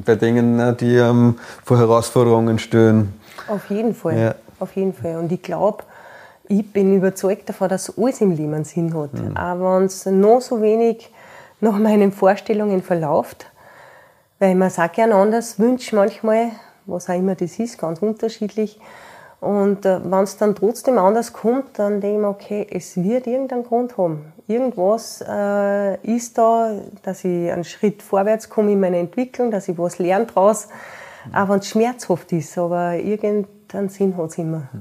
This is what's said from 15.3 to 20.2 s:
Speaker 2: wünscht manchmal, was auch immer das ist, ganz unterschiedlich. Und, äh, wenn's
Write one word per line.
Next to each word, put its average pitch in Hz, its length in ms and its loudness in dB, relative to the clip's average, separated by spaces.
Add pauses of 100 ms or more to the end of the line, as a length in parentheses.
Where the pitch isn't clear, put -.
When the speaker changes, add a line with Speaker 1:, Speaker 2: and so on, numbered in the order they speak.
Speaker 2:
wünscht 247 340 0
manchmal, 220 580 0 (360)
was 180 240 -8
auch 180 40 0
immer 185 200 0
das 175 240 -8
ist, 233 200 -6
ganz 165 220 -6
unterschiedlich. 220 800 -6 (600)
Und, 202 440 0
äh, 185 180 2
wenn's 190 360 -2